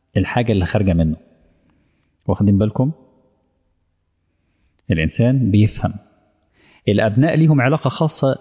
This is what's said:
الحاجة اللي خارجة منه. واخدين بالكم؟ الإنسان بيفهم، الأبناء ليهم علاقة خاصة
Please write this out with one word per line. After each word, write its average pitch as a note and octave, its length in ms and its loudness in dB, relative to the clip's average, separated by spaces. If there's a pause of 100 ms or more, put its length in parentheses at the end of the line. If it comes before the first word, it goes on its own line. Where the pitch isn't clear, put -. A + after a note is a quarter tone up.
(180)
الحاجة A2+ 340 -2
اللي F#2+ 140 0
خارجة F#2+ 280 0
منه. D#2+ 220 0 (1120)
واخدين G2+ 300 2
بالكم؟ A2+ 340 -2 (2000)
الإنسان A2+ 600 0
بيفهم، G#2 420 0 (960)
الأبناء G#2+ 460 0
ليهم D#3 260 4
علاقة C#3 280 0
خاصة C#3 520 -2